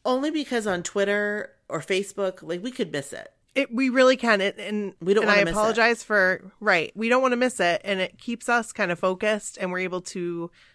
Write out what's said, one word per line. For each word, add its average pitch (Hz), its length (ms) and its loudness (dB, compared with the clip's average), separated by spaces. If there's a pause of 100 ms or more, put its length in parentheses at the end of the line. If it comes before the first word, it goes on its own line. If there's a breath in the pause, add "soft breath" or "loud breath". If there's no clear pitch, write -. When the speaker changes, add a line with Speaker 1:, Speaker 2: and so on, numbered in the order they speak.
Speaker 1:
Only 269 260 0
because 247 360 -4
on 180 160 -2
Twitter 208 680 -2 (180)
or 156 120 -6
Facebook, 190 600 -4
like, 175 220 -8
we 247 80 -8
could 196 200 -6
miss 143 220 -8
it. - 180 -14 (240)
Speaker 2:
It, 269 180 0
we 262 160 0
really 262 280 6
can. 220 240 2
It, 196 180 -2
and 208 420 -6
Speaker 1:
We 185 120 2
don't 214 100 4
Speaker 2:
and 214 80 4
I 208 40 6
Speaker 1:
wanna 202 100 6
miss 170 100 -2
it. - 40 2
Speaker 2:
apologize 226 440 2
for, 190 560 0
right. 185 360 2
We 226 140 -2
don't 254 120 4
wanna 254 160 2
miss 247 220 0
it. 175 240 2
And 196 160 -2
it - 180 -6
keeps - 320 -8
us 240 240 0
kind 190 180 -2
of 170 80 -4
focused, 208 600 -2
and 185 120 -4
we're 180 80 -4
able 185 220 -4
to 175 500 -8 (240 soft breath)